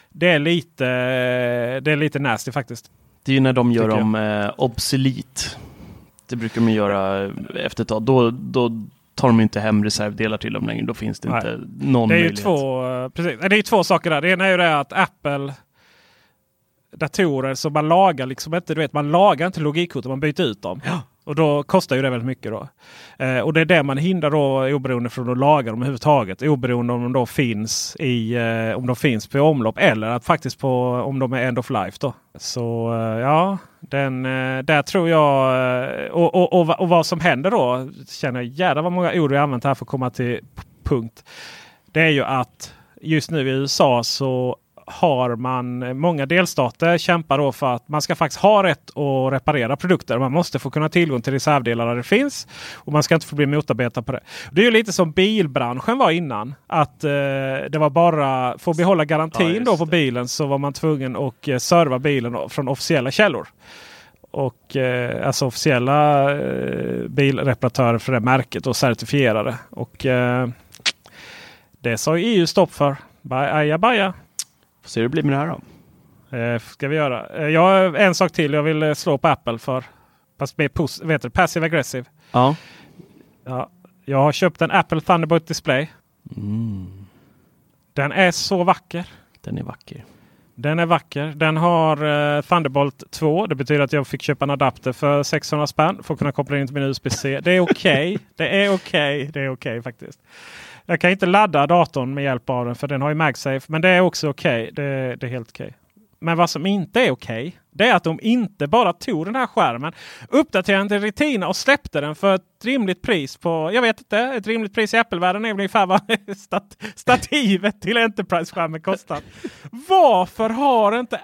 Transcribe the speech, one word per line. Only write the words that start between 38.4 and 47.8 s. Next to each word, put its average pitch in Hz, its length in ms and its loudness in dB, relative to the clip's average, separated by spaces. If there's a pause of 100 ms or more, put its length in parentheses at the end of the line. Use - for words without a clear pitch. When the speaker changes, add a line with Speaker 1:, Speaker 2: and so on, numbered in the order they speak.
Speaker 1:
jag, 120 80 -8
jävlar 151 340 0
vad 175 80 0
många 175 220 0
ord 151 180 2
vi 139 60 2
har 143 60 4
använt 131 200 -2
här 139 120 2
för 120 100 -12
att - 40 -18
komma 127 200 -4
till 120 300 -4 (160)
p-, - 80 -14 (200)
punkt. 117 400 -4 (680)
Det 156 100 0
är 160 80 4
ju 139 140 2
att - 500 -4 (280)
just 156 300 -2
nu 139 180 -2
i - 20 0
U 135 120 0
S - 180 0
A 123 220 4
så 127 540 -2 (280)
har 127 500 0
man 123 640 -6
många 156 260 0
delstater 165 720 0
kämpar 160 400 0
då 143 140 2
för 127 240 -2
att - 140 -10